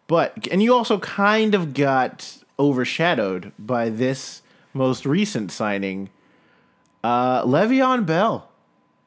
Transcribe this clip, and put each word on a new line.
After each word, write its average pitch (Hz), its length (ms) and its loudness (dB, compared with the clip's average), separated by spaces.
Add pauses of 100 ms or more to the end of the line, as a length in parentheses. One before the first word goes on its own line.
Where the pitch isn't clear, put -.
but, 151 460 0
and 190 100 4
you 240 120 6
also 226 240 2
kind 214 560 0
of 160 200 0
got 135 640 -2 (200)
overshadowed 123 1000 0
by 117 300 -2
this 127 540 -4 (320)
most 131 320 0
recent 139 440 -2
signing. 98 600 -4 (920)
Uh, 123 420 2
Le'Veon 233 640 2
Bell 160 440 0 (560)